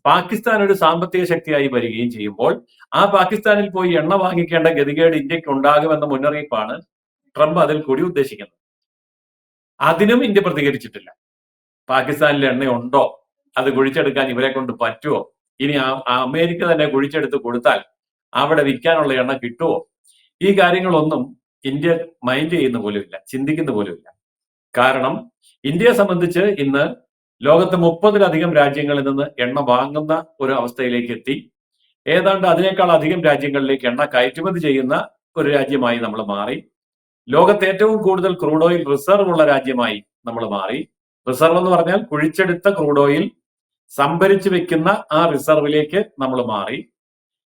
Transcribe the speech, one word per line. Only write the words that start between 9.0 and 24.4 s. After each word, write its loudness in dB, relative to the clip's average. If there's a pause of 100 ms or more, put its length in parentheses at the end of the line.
അതിനും 4
ഇന്ത്യ 2
പ്രതികരിച്ചിട്ടില്ല. -4 (760)
പാകിസ്ഥാനിൽ 2
എണ്ണയുണ്ടോ, 0 (320)
അത് 0
കുഴിച്ചെടുക്കാൻ 0
ഇവരെ -2
കൊണ്ട് -6
പറ്റുമോ, -4 (260)
ഇനി -2
ആ, -2
ആ -
അമേരിക്ക -2
തന്നെ 2
കുഴിച്ചെടുത്ത് -2
കൊടുത്താൽ 0 (540)
അവിടെ 2
വിൽക്കാനുള്ള 0
എണ്ണ -2
കിട്ടുമോ, -6 (560)
ഈ 4
കാര്യങ്ങളൊന്നും 0 (240)
ഇന്ത്യ -2 (260)
മൈൻഡ് -2
ചെയ്യുന്ന 0
പോലുമില്ല, -6
ചിന്തിക്കുന്ന -4
പോലുമില്ല. -8 (640)